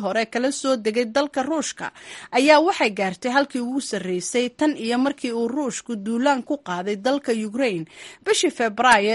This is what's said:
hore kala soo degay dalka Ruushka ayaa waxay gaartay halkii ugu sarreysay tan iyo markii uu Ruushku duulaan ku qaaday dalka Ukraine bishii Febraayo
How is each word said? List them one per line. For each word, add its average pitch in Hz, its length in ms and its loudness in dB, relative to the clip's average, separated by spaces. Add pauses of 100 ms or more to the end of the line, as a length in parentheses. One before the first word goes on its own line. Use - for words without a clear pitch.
hore 208 240 0
kala 247 260 -2
soo 269 240 -2
degay 220 300 0
dalka 277 360 0
Ruushka 277 440 -4 (460)
ayaa 294 280 6
waxay 330 300 2
gaartay 190 400 -4
halkii 277 320 0
ugu 254 180 -4
sarreysay 185 680 -4
tan 302 260 0
iyo 233 220 -2
markii 262 340 -2
uu 233 160 -2
Ruushku 254 480 -4
duulaan 233 460 0
ku 302 160 -4
qaaday 185 380 -4
dalka 262 340 0 (160)
Ukraine 208 380 -2 (380)
bishii 370 280 2
Febraayo 226 640 4